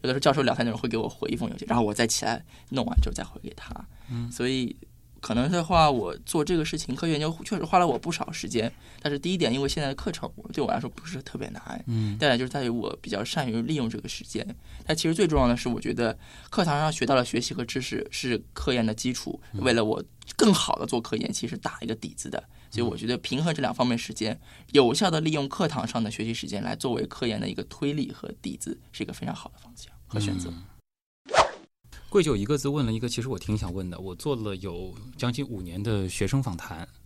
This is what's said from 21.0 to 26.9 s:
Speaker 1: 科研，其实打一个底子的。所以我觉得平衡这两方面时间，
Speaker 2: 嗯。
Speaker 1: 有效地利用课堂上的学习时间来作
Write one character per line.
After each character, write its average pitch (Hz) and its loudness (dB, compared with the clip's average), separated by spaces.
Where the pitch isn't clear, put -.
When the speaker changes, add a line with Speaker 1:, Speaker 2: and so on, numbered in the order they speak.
Speaker 1:
科 - -4
研， - -4
其 - -4
实 117 -4
打 - -6
一 120 -8
个 113 -2
底 - -8
子 - -10
的。 - -4
所 117 -2
以 120 2
我 90 -2
觉 98 -6
得 120 0
平 135 -2
衡 165 2
这 151 -2
两 120 0
方 127 4
面 120 2
时 - -6
间， 107 -2
Speaker 2:
嗯。 - -8
Speaker 1:
有 131 10
效 185 4
地 156 2
利 156 2
用 139 0
课 - 0
堂 131 0
上 123 0
的 104 0
学 113 -6
习 117 -2
时 - -6
间 101 -4
来 98 -4
作 123 -2